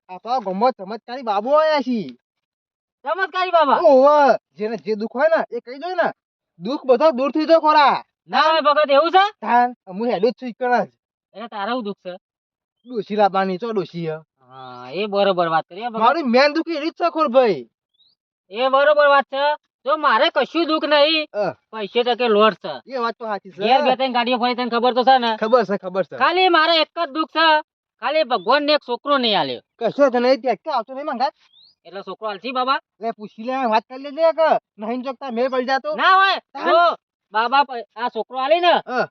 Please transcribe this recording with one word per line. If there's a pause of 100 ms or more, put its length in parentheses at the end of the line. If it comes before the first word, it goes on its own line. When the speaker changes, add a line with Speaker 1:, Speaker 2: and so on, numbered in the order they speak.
Speaker 1:
આ
તો
આ
ગામમાં
ચમત્કારી
બાબુ
આયા
છે. (1040)
Speaker 2:
ચમત્કારી
બાબા?
Speaker 1:
ઓવે. (160)
જેને
જે
દુઃખ
હોય
ને, (100)
એ
કહી
દો
ને. (520)
દુઃખ
બધો
દૂર
થઈ
જાય
ખોરા. (320)
Speaker 2:
ના
હોય
ભગત,
એવું
છે? (160)
Speaker 1:
તાણ. (120)
હું
હેડું
જ
છું
ઈકણ (100)
જ. (440)
Speaker 2:
એટલે
તારે
શું
દુઃખ
છે? (720)
Speaker 1:
ડોશી
લાવવાની,
ચો
ડોશી
હે. (240)
Speaker 2:
હા,
એ
બરોબર
વાત
કરી
હે
ભગત.
Speaker 1:
મારું
મેન
દુઃખ
એ
જ
છે
ખોરભાઈ. (920)
Speaker 2:
એ
બરોબર
વાત
છે. (420)
જો
મારે
કશું
દુઃખ
નહીં,
Speaker 1:
હા. (200)
Speaker 2:
પૈસે
તો
કે
લોટ
છે. (140)
Speaker 1:
એ
વાત
તો
સાચી
છે.
Speaker 2:
ઘેર
બે
ત્રણ
ગાડીઓ
ફરી,
તને
ખબર
તો
છે
ને? (100)
Speaker 1:
ખબર
છે,
ખબર
છે.
Speaker 2:
ખાલી
મારે
એક
જ
દુઃખ
છે, (560)
ખાલી
ભગવાનને
એક
છોકરો
નહીં
આલ્યો. (180)
Speaker 1:
કશો
જ
નહીં,
ત્યાં
ક્યાં
આવતો
નહીં
મંગાત. (500)
Speaker 2:
એટલે
છોકરો
આલસી
બાબા? (220)
Speaker 1:
લે
પૂછી
લે, (120)
વાત
કરી
લેજે
કે (300)
નહીં
ચોકતા
મેળ
પડી
જાતો.
Speaker 2:
ના
હોય. (140)
Speaker 1:
તાન?
Speaker 2:
જો (380)
બાબા
પ-,
આ
છોકરો
આલી
ને, (120)
Speaker 1:
હા.